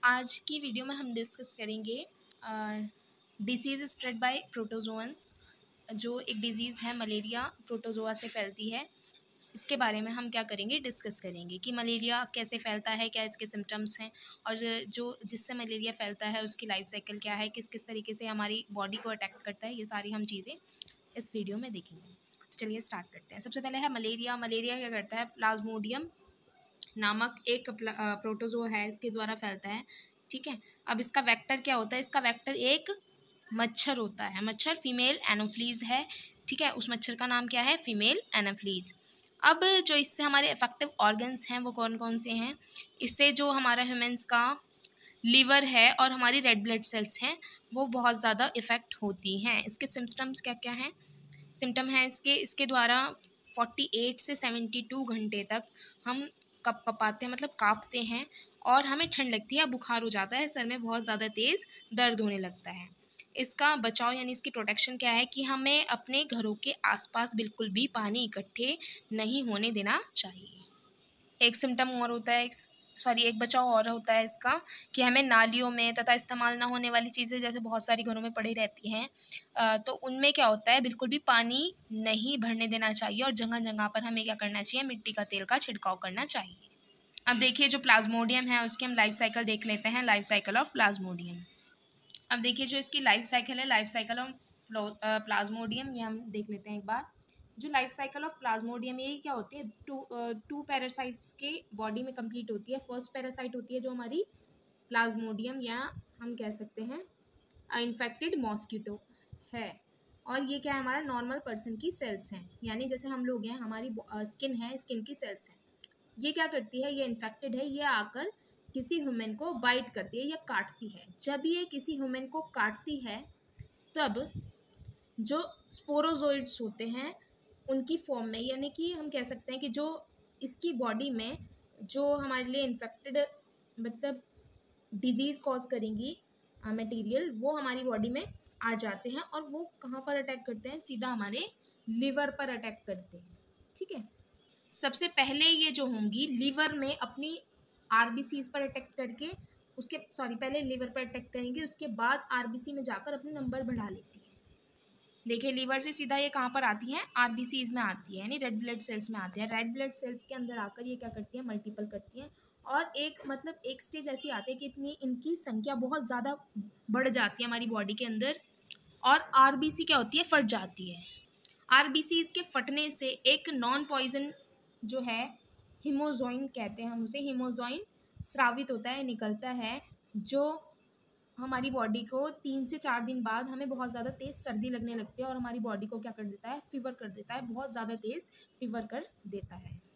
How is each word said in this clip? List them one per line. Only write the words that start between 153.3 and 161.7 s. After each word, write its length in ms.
number 320
बढ़ा 260
लेती 300
हैं। 180
देखिए 240
लिवर 280
से 140
सीधा 240
ये 120
कहाँ 200
पर 140
आती 280
हैं, 120
आरबीसीज 560
में 80
आती 340
है, 60
यानी 160
red 220
blood 200
cells 300
में 100
आती 220
है। 160
रेड 160
blood 180
cells 320
के 120
अंदर 220
आकर 300
ये 80
क्या 140
करती 280
हैं, 80
multiple 400